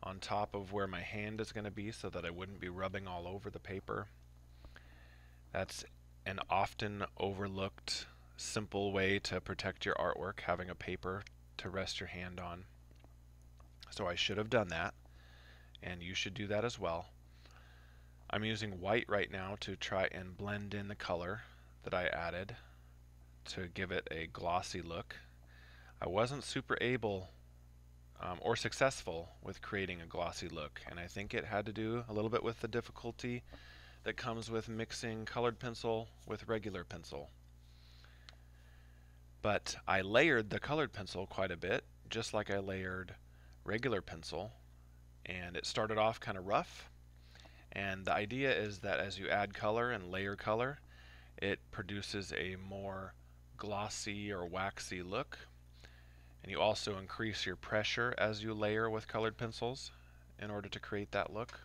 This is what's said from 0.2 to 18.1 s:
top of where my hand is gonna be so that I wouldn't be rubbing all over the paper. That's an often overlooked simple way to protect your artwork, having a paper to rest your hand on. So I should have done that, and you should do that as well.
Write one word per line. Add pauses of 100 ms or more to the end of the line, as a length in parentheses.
top
of
where
my
hand
is
gonna
be
so
that
I
wouldn't
be
rubbing
all
over
the
paper. (1500)
That's (400)
an (100)
often (140)
overlooked (300)
simple
way
to
protect
your
artwork,
having
a
paper (340)
to
rest
your
hand
on. (1300)
So
I
should
have
done
that, (880)
and
you
should
do
that
as
well. (1200)